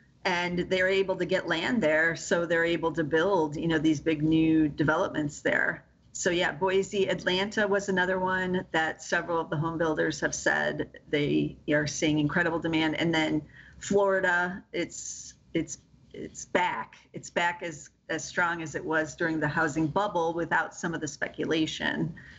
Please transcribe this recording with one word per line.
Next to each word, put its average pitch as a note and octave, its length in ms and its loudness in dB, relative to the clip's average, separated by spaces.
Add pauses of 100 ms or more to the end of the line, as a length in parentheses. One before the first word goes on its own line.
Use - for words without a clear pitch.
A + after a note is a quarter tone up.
(240)
and F3 360 0 (100)
they're F#3 180 4
able F#3+ 300 2
to F3 80 -2
get F3 240 0
land E3+ 340 0
there, D#3 320 4
so E3+ 300 0
they're E3 180 2
able E3 300 0
to D#3+ 100 0
build, D#3+ 540 2
you E3+ 100 -2
know, D#3+ 100 2
these D3+ 220 2
big D3+ 240 0
new D#3+ 460 4
developments D3+ 720 0
there. - 420 0 (300)
So - 160 -2
yeah, E3+ 240 0
Boise, F#3+ 560 0
Atlanta F#3+ 580 0
was G3 220 0
another F#3 300 2
one F#3 520 0
that D#3+ 320 0
several E3+ 340 -2
of D#3+ 120 -2
the E3 80 -2
home E3 200 -2
builders D#3+ 440 0
have D3 120 0
said D3+ 560 0 (200)
they D3 480 0 (120)
are D3+ 180 2
seeing D3+ 320 0
incredible E3 400 2
demand, D#3+ 360 0
and E3 180 0
then D#3 280 0 (380)
Florida, F#3+ 920 2
it's, - 600 -8 (200)
it's - 260 -4 (380)
it's - 280 -12
back. F#3 500 -2 (180)
It's - 160 -14
back F3 320 -2
as, D#3+ 280 -10 (200)
as D#3+ 140 -4
strong E3+ 380 -2
as D3+ 140 -8
it - 80 -6
was D#3 320 -2
during D#3+ 240 0
the D3 80 0
housing D#3 400 0
bubble E3+ 460 0
without E3 400 -2
some E3+ 200 -6
of D#3+ 80 -6
the D3+ 60 -4
speculation. D#3 1080 -2 (260)